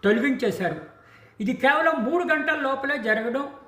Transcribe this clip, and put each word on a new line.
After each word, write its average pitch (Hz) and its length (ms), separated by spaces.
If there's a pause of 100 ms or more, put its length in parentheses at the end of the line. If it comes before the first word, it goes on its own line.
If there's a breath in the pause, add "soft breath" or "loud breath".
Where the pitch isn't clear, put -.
తొలగించేశారు. 214 880 (480 soft breath)
ఇది 214 120
కేవలం 294 520
మూడు 330 200
గంటల 311 360
లోపలే 269 380
జరగడం 233 500 (200)